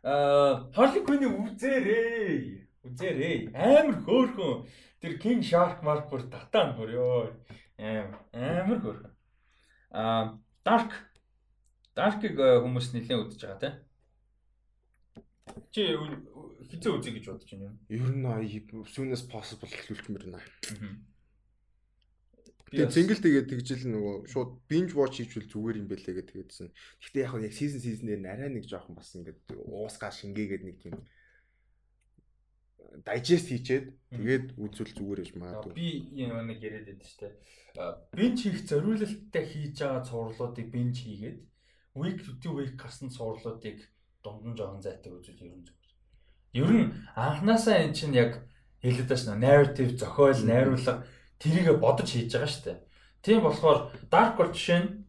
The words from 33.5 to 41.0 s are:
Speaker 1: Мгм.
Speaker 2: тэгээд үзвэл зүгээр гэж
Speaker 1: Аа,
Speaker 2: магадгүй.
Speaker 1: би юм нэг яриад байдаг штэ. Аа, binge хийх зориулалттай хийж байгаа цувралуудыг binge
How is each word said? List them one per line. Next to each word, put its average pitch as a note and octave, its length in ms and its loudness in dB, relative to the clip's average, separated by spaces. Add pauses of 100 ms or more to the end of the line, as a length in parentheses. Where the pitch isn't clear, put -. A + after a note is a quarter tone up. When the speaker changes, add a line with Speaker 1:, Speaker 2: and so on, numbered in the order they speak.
Speaker 1:
Мгм. - 320 -18
Speaker 2:
тэгээд C3 260 0 (100)
үзвэл G#2 400 -10
зүгээр G2+ 280 -8
гэж E2+ 80 -14
Speaker 1:
Аа, F2 80 -14
Speaker 2:
магадгүй. F2+ 320 -12
Speaker 1:
би E3 160 -6 (240)
юм B2 200 -6 (140)
нэг A2 140 -10
яриад G#2+ 280 -12
байдаг G2 200 -20
штэ. - 200 -16 (480)
Аа, F2 180 -8 (180)
binge A#3 320 0
хийх F#3+ 240 -2
зориулалттай F#3 760 -2
хийж D3 360 -10
байгаа B2+ 240 -4
цувралуудыг A#2 640 -8
binge B2 360 -2